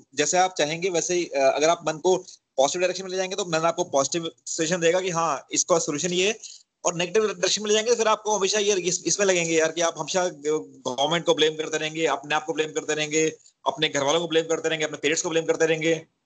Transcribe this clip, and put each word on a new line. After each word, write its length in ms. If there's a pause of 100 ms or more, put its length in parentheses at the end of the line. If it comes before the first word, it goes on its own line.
(140)
जैसे 240
आप 200
चाहेंगे 320
वैसे 240
ही, 120
अ, 300
अगर 120
आप 200
मन 100
को 180 (400)
पॉजिटिव 240
डायरेक्शन 240
में 60
ले 60
जाएंगे 200
तो 80
मन 140
आपको 260
पॉजिटिव 460 (160)
सजेशन 340
देगा 200
कि 100
हाँ, 420
इसका 260
सॉल्यूशन 340
ये 160
है, 100 (460)
और 100
नेगेटिव 320
डायरेक्शन 360
में 60
ले 60
जाएंगे 160
तो 60
फिर 120
आपको 280
हमेशा 220
ये 220
इस, 260
इसमें 200
लगेंगे 320
यार 140
कि 80
आप 180
हमेशा 300
गवर्नमेंट 960
को 100
ब्लेम 220
करते 220
रहेंगे, 280
अपने 280
आप 100
को 80
ब्लेम 200
करते 220
रहेंगे, 440 (280)
अपने 220
घर 140
वालों 180
को 80
ब्लेम 180
करते 220
रहेंगे, 160
अपने 140
पेरेंट्स 240
को 80
ब्लेम 140
करते 220
रहेंगे, 400 (200)